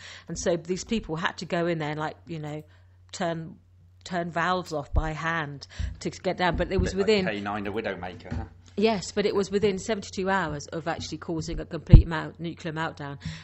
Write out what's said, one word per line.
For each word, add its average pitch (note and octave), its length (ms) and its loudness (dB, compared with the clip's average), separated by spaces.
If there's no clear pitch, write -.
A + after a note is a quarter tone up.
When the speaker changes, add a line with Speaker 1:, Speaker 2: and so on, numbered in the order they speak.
Speaker 1:
And E3+ 100 -6
so F3 180 4
these E3+ 280 -2
people G#3+ 320 -2
had E3+ 220 2
to - 60 -8
go E3+ 220 2
in E3+ 120 2
there D3+ 120 0
and, D3+ 100 -2
like, D#3 160 -2
you E3 120 -8
know, D3+ 240 -8
turn, E3 440 -2
turn F3 260 -2
valves F3 420 2
off C#3+ 220 -2
by D#3 180 4
hand D3+ 540 -2
to F3+ 100 -4
get - 280 -2
down. F3 180 4
But E3+ 160 0
it F#3+ 80 4
was F3+ 140 2
Speaker 2:
Bit F#3+ 60 -2
like G3 60 2
Speaker 1:
within G#3 200 6
Speaker 2:
K G#2 140 0
nine, G2+ 240 -2
the G#2 60 -2
Widowmaker, F#2 600 -4
huh? F#2+ 120 -2
Speaker 1:
Yes, G#3 360 2
but G3+ 120 2
it G3+ 120 2
was G3 160 2
within G3 260 4
seventy-two F#3+ 500 -2
hours D#3+ 400 0
of E3 200 -6
actually D#3+ 300 -4
causing D#3+ 420 -4
a D#3 40 -4
complete E3+ 440 6
melt-, D#3 320 -4
nuclear E3 320 -8
meltdown. D3+ 460 -6